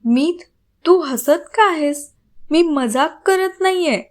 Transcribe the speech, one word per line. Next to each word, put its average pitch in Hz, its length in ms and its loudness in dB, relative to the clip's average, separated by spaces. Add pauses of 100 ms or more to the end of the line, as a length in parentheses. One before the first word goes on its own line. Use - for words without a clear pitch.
"मीत, 277 400 0 (420)
तू 359 140 6
हसत 285 540 -2
का 427 160 4
आहेस? 294 420 -4 (380)
मी 320 120 2
मजाक 277 640 -2
करत 381 340 0
नाहीये." 359 500 -2